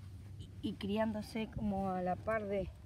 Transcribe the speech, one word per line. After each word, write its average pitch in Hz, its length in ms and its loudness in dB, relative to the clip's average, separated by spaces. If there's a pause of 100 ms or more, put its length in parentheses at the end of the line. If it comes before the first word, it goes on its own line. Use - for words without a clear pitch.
(600)
y, - 80 0
y 196 60 -2
criándose 214 800 2
como 196 360 2
a 185 120 2
la 180 140 4
par 220 300 0
de, 196 240 2 (160)